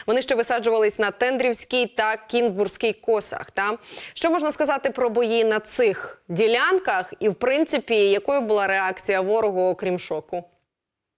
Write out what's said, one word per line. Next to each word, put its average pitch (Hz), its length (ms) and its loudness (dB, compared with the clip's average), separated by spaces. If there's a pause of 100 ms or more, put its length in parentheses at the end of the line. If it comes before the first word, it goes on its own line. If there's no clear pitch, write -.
вони 240 160 2
ще 262 120 0
висаджувались 226 640 2
на 208 120 2
Тендрівській 247 760 0
та 220 300 -2
Кінбурзькій 214 760 -2
косах. - 580 -4
Та? 208 280 -4 (360)
Що 320 160 0
можна 302 220 0
сказати 277 380 0
про 240 200 -2
бої 226 340 2
на 214 160 2
цих - 520 0 (160)
ділянках 226 920 0
і, 220 80 0
в 190 60 2
принципі, 269 600 0
якою 202 460 2
була 214 260 0
реакція 190 540 0
ворогу, 202 400 0
окрім 185 380 0
шоку? 175 460 -8 (720)